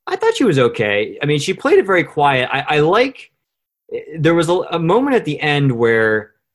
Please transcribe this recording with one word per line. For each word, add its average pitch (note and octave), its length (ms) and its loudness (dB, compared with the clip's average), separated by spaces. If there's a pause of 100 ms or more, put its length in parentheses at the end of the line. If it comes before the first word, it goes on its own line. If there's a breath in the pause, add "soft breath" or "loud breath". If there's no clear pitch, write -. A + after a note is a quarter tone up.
I F#4 100 -6
thought A4 180 0
she E4 80 0
was E3 160 2
okay. G#2 600 0
I C#3+ 40 -6
mean, D3 140 0
she F#3 140 -4
played D#4+ 260 2
it A3 60 2
very F#3 180 2
quiet. C#3 480 0
I, C3+ 160 -4
I D3+ 140 2
like, A3 500 0 (840)
there D#3+ 180 2
was E3 140 0
a, F3 40 2 (180)
a E3+ 80 -2
moment A#3 360 0
at A#3 80 0
the - 160 -6
end C#3+ 320 0
where A2+ 640 0 (220)